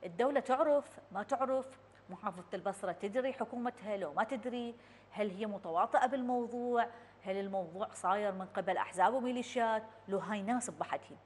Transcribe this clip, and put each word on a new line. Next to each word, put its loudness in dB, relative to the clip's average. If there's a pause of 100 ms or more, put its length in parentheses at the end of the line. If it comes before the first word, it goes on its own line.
الدولة 2
تعرف 4 (120)
ما -4
تعرف، 2 (440)
محافظة -6 (100)
البصرة -2
تدري 0
حكومتها -4
لو -4
ما 2
تدري، -4 (360)
هل -2
هي -4
متواطئة 2
بالموضوع، 2 (380)
هل -2
الموضوع -4
صاير 2
من -6
قبل -2
أحزاب 4
وميليشيات، 0 (260)
لو 2
هاي -2
ناس 0
بحدهم. -6